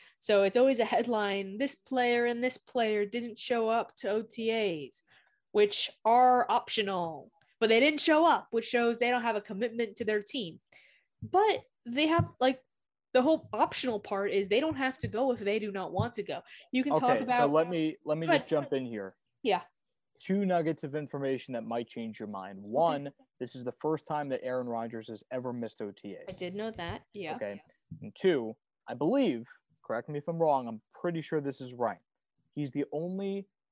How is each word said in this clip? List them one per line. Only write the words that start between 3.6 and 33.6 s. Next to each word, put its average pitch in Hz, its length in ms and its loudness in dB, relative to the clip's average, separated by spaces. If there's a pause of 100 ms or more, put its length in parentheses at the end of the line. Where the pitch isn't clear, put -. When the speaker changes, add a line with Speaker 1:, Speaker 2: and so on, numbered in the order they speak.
Speaker 1:
up 226 280 -2
to 220 120 -6
O 214 140 0
T 220 280 -4
As," 175 520 -2 (480)
which 208 400 2 (120)
are 247 460 6
optional, 190 840 -2 (280)
but 226 100 4
they 226 100 8
didn't 294 220 4
show 320 240 6
up, 277 240 4
which 226 160 -2
shows 233 320 0
they 240 140 2
don't 247 100 2
have 226 140 0
a 208 60 -2
commitment 220 560 -4
to 226 80 -6
their 214 180 0
team. 208 360 -8 (640)
But 403 400 2 (240)
they 269 220 0
have, 330 180 4 (140)
like, 262 200 2 (540)
the 254 80 6
whole 311 320 2
optional 247 460 0
part 202 320 -4
is 196 180 0
they 208 100 4
don't 311 160 0
have 262 240 -2
to - 80 -4
go 226 260 0
if 226 60 -6
they 208 200 -2
do 208 120 -4
not 185 220 -8
want 220 220 -2
to 208 80 -4
go. 139 180 -8 (300)
You 262 120 2
can 285 100 0
talk 311 180 4
Speaker 2:
Okay, 220 80 4
so - 60 -2
Speaker 1:
about 240 260 4
Speaker 2:
let 165 180 4
me, 160 260 -2 (100)
let 151 120 0
me 165 80 -4
Speaker 1:
Go 339 80 4
Speaker 2:
just 294 120 4
Speaker 1:
ahead. - 40 -18 (140)
Speaker 2:
jump 143 100 -4
in 131 120 0
here. 104 280 -8 (300)
Speaker 1:
Yeah. 190 180 2 (580)
Speaker 2:
Two 196 280 0
nuggets 165 360 0
of 143 120 -8
information 135 580 -4
that 113 100 -4
might 117 240 -4
change 113 320 -10
your 107 80 -8
mind. 98 340 -10
Speaker 1:
Okay. 104 100 -14
Speaker 2:
One, 143 400 0 (280)
this 127 160 -10
is 127 80 -12
the 123 80 -4
first 151 360 -4
time 147 220 -4
that 131 140 -4
Aaron 127 240 -4
Rodgers 117 420 -6
has 110 220 -14
ever 127 220 -6
missed 117 280 -8
O 104 100 -6
T 101 240 -14
As. 190 200 -14
Speaker 1:
I - 20 -16
did 180 180 -8
know 220 160 -6
that, 185 320 -10 (100)
yeah. 190 220 -8
Speaker 2:
Okay. 101 260 -8 (400)
And 104 140 -14
two, 127 400 0 (320)
I 120 60 -10
believe, 151 540 0 (380)
correct 117 240 -4
me 151 80 -6
if 143 100 -8
I'm 165 120 -4
wrong, 139 280 2
I'm 113 140 -10 (120)
pretty 170 280 -4
sure 156 180 -4
this 139 220 -6
is 127 120 -12
right. 117 260 -2 (560)
He's 147 160 -4
the 143 200 -4
only 196 540 -6 (260)